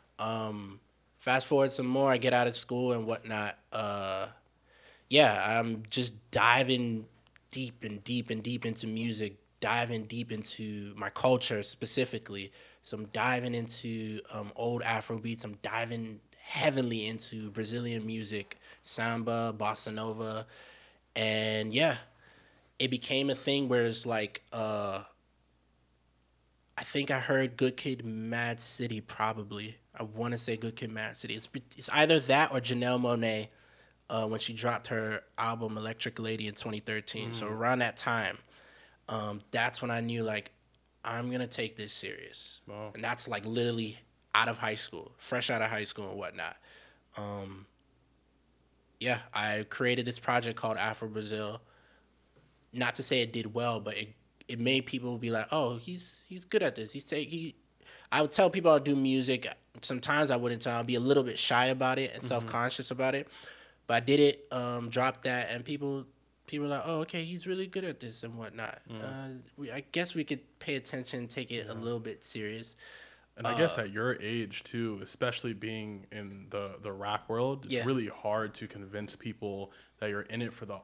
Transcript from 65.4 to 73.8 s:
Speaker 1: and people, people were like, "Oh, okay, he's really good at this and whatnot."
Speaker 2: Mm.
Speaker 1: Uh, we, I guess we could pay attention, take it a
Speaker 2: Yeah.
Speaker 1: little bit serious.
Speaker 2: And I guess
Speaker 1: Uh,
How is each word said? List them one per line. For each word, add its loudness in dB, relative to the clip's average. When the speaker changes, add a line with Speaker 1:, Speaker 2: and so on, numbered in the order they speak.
Speaker 1:
and -6
people, -4
people -4
were -4
like, -2
"Oh, -2
okay, -4
he's -8
really -2
good -6
at -6
this -10
and -8
whatnot." -8
Speaker 2:
Mm. -8
Speaker 1:
Uh, -8
we, -8
I -8
guess -2
we -2
could -4
pay -4
attention, -8
take -8
it -4
a -8
Speaker 2:
Yeah. -8
Speaker 1:
little -4
bit -10
serious. -8
Speaker 2:
And -6
I 0
guess 4
Speaker 1:
Uh, 0